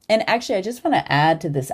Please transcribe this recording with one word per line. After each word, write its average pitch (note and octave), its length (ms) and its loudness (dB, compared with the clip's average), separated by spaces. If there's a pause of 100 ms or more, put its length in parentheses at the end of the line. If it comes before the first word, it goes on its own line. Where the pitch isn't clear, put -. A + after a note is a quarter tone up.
and A3 200 2
actually, A#3+ 280 -2
I F#3 60 -2
just A#3+ 200 -8
wanna C#4+ 240 0
add D#3 360 4
to E3+ 60 -4
this, C#3+ 260 -4